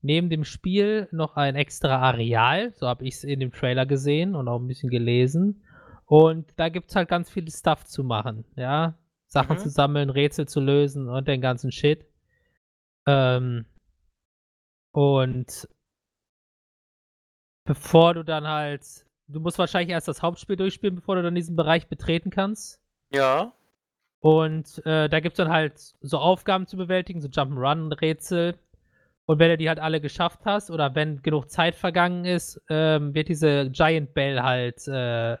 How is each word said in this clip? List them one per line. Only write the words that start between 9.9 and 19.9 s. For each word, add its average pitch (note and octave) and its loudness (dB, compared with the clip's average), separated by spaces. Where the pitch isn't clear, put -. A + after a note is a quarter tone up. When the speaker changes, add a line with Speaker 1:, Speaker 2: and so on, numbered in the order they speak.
Speaker 1:
Rätsel C#3+ 0
zu - -2
lösen C#3 0
und C3+ -4
den C3 0
ganzen B2+ -2
Shit. D3+ 0
Ähm, B2+ 2
und C3 0
bevor E3 4
du E3 -6
dann D3+ -6
halt, D3+ -6
du D3 -10
musst E3+ -4
wahrscheinlich F3 0
erst E3+ -4